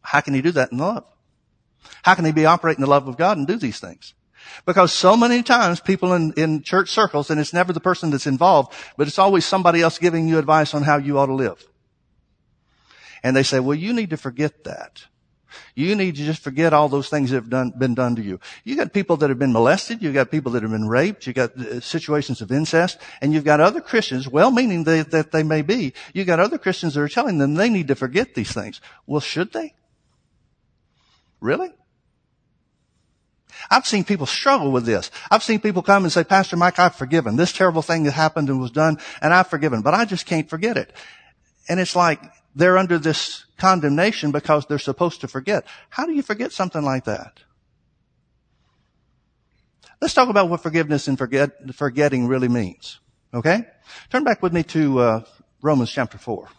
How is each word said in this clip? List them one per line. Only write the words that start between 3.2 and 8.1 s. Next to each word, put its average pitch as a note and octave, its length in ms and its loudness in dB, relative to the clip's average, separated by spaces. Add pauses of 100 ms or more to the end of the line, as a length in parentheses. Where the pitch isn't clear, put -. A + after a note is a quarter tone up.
and C#3+ 120 -4
do G3+ 80 -2
these B2+ 240 -6
things? - 340 -18 (500)
Because F3+ 280 4
so F#3 240 6
many A#3+ 260 4
times A#3 380 2
people F#3 340 0
in, D#3+ 220 0
in D#3 260 0
church F#3 280 0
circles, E3 400 0
and D3+ 100 0
it's D3 120 -4
never F3 200 0
the D#3+ 80 -4
person F3 300 -2